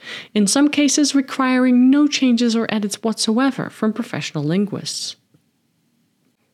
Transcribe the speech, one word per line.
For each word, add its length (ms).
in 100
some 240
cases 460
requiring 760
no 180
changes 480
or 140
edits 320
whatsoever 720
from 220
professional 500
linguists. 720